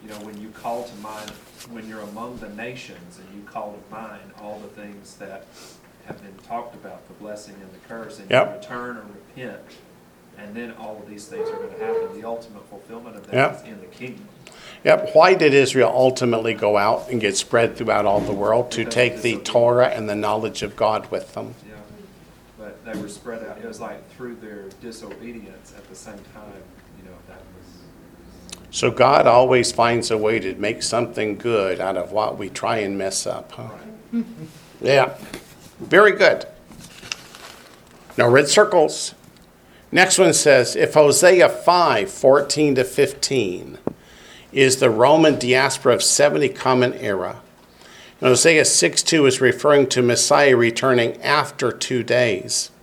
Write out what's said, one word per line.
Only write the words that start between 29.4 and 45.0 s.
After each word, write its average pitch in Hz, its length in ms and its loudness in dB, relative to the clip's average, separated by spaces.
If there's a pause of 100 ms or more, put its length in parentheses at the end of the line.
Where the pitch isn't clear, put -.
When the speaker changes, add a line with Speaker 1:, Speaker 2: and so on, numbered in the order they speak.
Speaker 2:
finds 117 380 0
a 113 80 0
way 107 220 0
to 92 160 -8
make 104 260 -6
something 113 560 -4
good 98 420 -2
out 95 160 -4
of 90 160 -6
what 104 280 -4
we 98 100 -8
try 117 280 -4
and 98 200 -4
mess 95 300 -6
up, - 240 -10
huh? 113 180 -16 (420)
Speaker 1:
Right. 233 140 -4 (560)
Speaker 2:
Yeah. 135 320 2 (640)
Very 190 320 6
good. - 340 2 (1700)
No 120 100 4
red 135 200 6
circles. - 680 2 (760)
Next 185 260 2
one 175 160 6
says, 131 420 4
if - 200 0
Hosea 156 540 6
five 147 600 2
fourteen 143 680 2
to 127 80 2
fifteen 104 960 -4 (760)
is 135 240 4
the 127 120 4
Roman 139 500 4